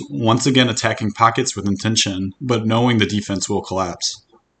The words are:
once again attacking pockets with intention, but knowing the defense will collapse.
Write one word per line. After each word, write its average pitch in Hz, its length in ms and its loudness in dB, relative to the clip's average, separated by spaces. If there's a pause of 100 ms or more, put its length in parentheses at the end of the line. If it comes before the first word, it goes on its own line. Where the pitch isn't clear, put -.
once 113 380 2
again 127 220 4
attacking 110 420 -2
pockets 117 440 0
with 98 120 -4
intention, 98 720 0
but 120 240 0
knowing 117 320 2
the 104 80 4
defense 101 420 -4
will 101 140 -2
collapse. 90 640 -6 (360)